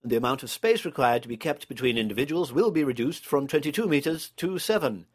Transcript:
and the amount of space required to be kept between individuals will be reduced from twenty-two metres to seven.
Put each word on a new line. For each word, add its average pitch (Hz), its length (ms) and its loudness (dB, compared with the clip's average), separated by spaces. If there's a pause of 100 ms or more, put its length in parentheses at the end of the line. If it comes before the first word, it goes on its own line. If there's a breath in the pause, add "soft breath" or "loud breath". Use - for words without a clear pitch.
and 120 80 -6
the 117 60 4
amount 127 260 0
of 123 80 -12
space 226 360 0
required 120 360 2
to 120 60 -14
be 117 80 -6
kept 147 320 -6
between 120 300 0
individuals 127 560 -2
will 214 160 4
be 160 140 2
reduced 127 420 -2
from 139 200 2
twenty-two 151 400 0
metres 156 520 0
to 180 200 -2
seven. 135 460 0 (100)